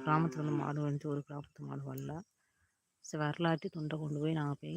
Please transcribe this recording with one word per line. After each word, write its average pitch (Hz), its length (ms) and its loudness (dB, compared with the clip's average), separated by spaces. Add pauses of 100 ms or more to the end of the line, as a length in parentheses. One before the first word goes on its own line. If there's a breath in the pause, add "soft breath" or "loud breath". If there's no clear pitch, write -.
கிராமத்துலேருந்து 151 580 4
மாடு 147 220 0
வந்துச்சு, 143 280 0
ஒரு 143 140 -2
கிராமத்து 143 400 -10
மாடு 139 240 -6
வரல. 139 240 -6 (880)
சரி, 156 180 -4
வரலாட்டி 165 540 4
துண்டை 151 260 -2
கொண்டு 147 220 -2
போய் 160 160 2
நாங்க 143 240 0
போய் 156 120 -4